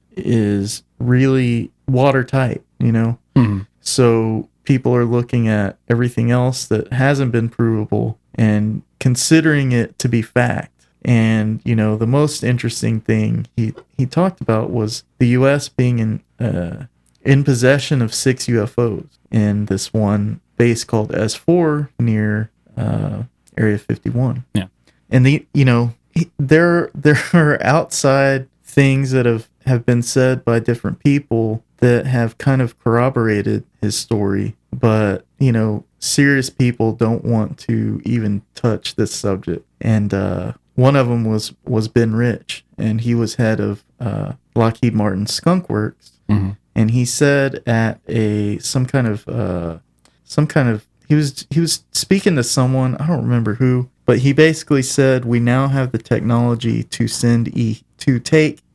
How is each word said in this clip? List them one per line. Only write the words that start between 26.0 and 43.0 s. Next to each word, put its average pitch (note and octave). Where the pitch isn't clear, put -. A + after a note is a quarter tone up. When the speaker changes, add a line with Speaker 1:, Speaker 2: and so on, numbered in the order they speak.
Speaker 1:
he, -
there, E3+
<laughs> -
there D3
are D3+
outside C3+
things C3+
that B2+
have, A2+
have B2
been A#2+
said B2+
by A#2
different -
people A#2
that A#2+
have A#2+
kind C3
of -
corroborated A2+
his G#2
story. G2+
But, G#2+
you C3
know, A2
serious C#3
people A#2+
don't A2+
want A2+
to A2
even G#2+
touch -
this G#2
subject. F#2+
And, G#2
uh, F#2+
one C3
of C3
'em A#2
was, A2
was A2
Ben A2+
Rich, -
and A2